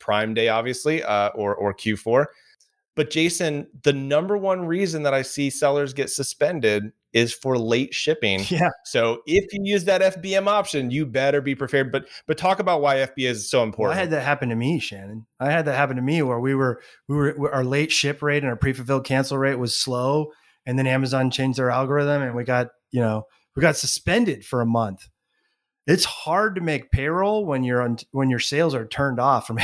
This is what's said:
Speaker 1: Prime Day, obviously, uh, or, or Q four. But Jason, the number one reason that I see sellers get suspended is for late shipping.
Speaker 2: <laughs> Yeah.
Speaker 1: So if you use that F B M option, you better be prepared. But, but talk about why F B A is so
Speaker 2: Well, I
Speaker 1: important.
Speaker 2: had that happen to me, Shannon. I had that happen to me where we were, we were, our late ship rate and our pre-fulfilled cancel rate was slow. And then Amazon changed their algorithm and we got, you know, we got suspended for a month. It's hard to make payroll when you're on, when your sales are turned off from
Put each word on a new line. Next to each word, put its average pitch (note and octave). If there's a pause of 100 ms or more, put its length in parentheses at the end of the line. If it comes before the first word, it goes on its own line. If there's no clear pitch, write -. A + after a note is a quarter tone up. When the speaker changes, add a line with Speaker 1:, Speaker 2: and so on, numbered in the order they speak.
Speaker 1:
Prime A2
Day, A2+
obviously, B2
uh, G#2
or, G2+
or G2
Q G#2+
four. B2+ (680)
But D#3
Jason, D#3+ (160)
the C#3+
number D3
one F#3+
reason E3
that C#3
I C3+
see C#3
sellers C#3+
get C3+
suspended A#2 (180)
is A#2
for C3
late A#2+
shipping. A#2
Speaker 2:
<laughs> -
Yeah. F3 (160)
Speaker 1:
So A#2
if G3
you G3
use G3
that F#3
F F#3+
B F#3+
M G3
option, E3
you D3
better C3+
be C3+
prepared. C3+
But, C3+ (200)
but D#3
talk F#3
about F3+
why C#3
F C3
B C3
A B2
is G#2+
so C3+
Speaker 2:
Well, A#2+
I -
Speaker 1:
important. A#2
Speaker 2:
had F3+
that D3+
happen C3
to A#2
me, C#3
Shannon. G#2 (140)
I C3
had D#3+
that C#3
happen C3+
to B2+
me D3+
where B2
we C3+
were, C3 (260)
we C#3+
were, C#3+
our C3
late C#3+
ship C#3+
rate D3
and C3+
our A#2
pre-fulfilled C3+
cancel C3+
rate C3+
was B2
slow. C3+ (340)
And B2+
then C3+
Amazon C3
changed C3
their B2+
algorithm C#3+
and A#2+
we A#2+
got, B2 (240)
you B2
know, G#2+ (300)
we C3+
got D#3
suspended F3
for B2+
a A#2
month. A2+ (800)
It's F#3
hard G3
to F#3
make D#3
payroll F#3+
when C#3
you're B2
on, A#2+ (140)
when C3+
your A#2+
sales D3
are A2+
turned C3+
off B2+
from A2+